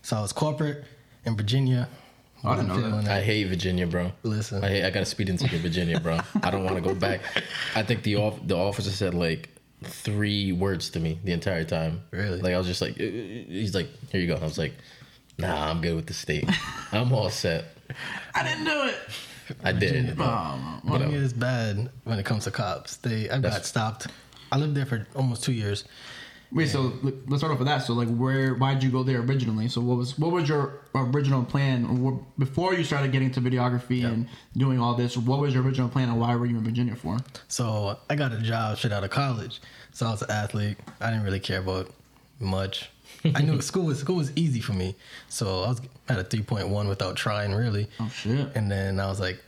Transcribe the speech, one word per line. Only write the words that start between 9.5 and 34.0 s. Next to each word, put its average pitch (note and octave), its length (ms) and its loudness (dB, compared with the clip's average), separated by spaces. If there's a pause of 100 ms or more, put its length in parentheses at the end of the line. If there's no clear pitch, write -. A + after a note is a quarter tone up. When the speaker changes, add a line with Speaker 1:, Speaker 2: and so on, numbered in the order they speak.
Speaker 3:
three G#2 680 0
words F2+ 380 0
to - 100 -4
me E2 240 0
the G2 80 -2
entire E2+ 320 0
time. D#2+ 380 -2 (100)
Speaker 1:
Really? F#2 300 -4
Speaker 3:
Like, F#2 120 2
I F2+ 40 2
was F#2 100 0
just F2+ 140 -2
like, C2+ 180 -4
"Uh, - 40 -2
uh," G#2+ 40 -2
he's G2+ 680 -6
like, F2+ 140 -2 (240)
"Here G2 80 0
you F2 80 0
go." E2 80 0
I D#2+ 80 -4
was D#2 140 -4
like, D#2 160 -2 (640)
"Nah, D#2+ 320 -2
I'm E2 120 0
good E2 140 0
with D#2+ 120 -4
the - 60 -10
state. - 360 -2 (420)
I'm B2 220 2
all G#2 160 2
set." E2 360 0 (720)
Speaker 2:
I - 80 0
didn't D#4 220 -2
do D4+ 220 2
it. - 80 -2 (680)
Speaker 3:
I F#2+ 80 4
did. F#2+ 200 4
Speaker 1:
Virginia, - 260 0
Speaker 3:
But - 100 0
Speaker 2:
Oh, D#2+ 300 0 (260)
Speaker 1:
Virginia G#2+ 80 0
Speaker 3:
whatever. C#3+ 240 2
Speaker 1:
is C3+ 180 2
bad A#2 560 0 (140)
when A2+ 160 0
it G2 60 -2
comes G#2+ 180 0
to G2 80 -4
cops. - 460 -4
They, A2 320 -2
I - 100 0
got G#2+ 140 2
Speaker 3:
That's G2 160 -4
Speaker 1:
stopped. A2 380 -2 (440)
I C3+ 60 2
lived D3+ 180 2
there C#3 100 0
for A2+ 300 -4
almost B2+ 300 0
two C3+ 80 2
years. G2+ 320 -2 (680)
Speaker 2:
Wait, D#3 180 2
so C3 240 0 (100)
l-, C#3 80 2 (140)
let's C#3 140 0
start D#3+ 120 0
off C#3 60 0
with B2+ 100 2
that. D3 120 2
So, B2 140 -2
like, A#2+ 220 2
where, C3 380 2
why'd C3 300 2
you C3 80 4
go B2+ 100 2
there B2+ 200 2
originally? A#2 480 2
So A#2 120 0
what B2 160 2
was, B2 220 -2
what D#3+ 120 4
was E3+ 160 2
your C#3+ 340 0 (120)
original C3+ 500 4
plan? C3 400 2 (220)
Wh-, C3 340 -2
before F3 360 2
you E3+ 80 2
started C#3 280 2
getting C3 200 4
to C3 100 0
videography B2 600 2